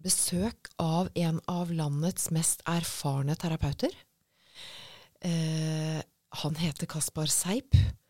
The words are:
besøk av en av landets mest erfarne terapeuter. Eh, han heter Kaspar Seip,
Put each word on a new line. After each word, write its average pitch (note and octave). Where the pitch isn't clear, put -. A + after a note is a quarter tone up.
besøk F#3+
av E3+
en E3
av F3
landets D#3
mest D#3+
erfarne D3+
terapeuter. D#3+
Eh, D#3
han D3+
heter E3
Kaspar D#3
Seip, -